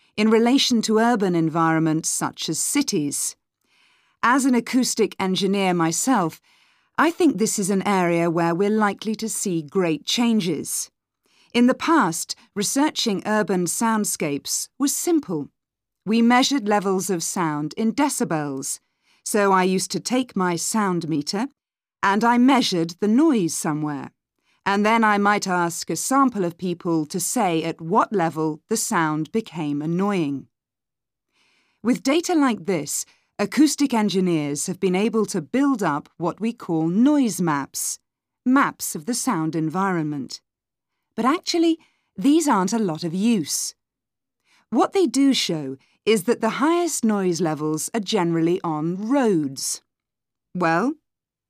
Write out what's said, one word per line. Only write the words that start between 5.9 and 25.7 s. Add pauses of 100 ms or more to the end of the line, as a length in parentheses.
I
think
this
is
an
area
where
we're
likely
to
see
great
changes. (640)
In
the
past, (180)
researching
urban
soundscapes (100)
was
simple. (560)
We
measured
levels
of
sound
in
decibels, (440)
so
I
used
to
take
my
sound
meter (560)
and
I
measured
the
noise
somewhere. (560)
And
then
I
might
ask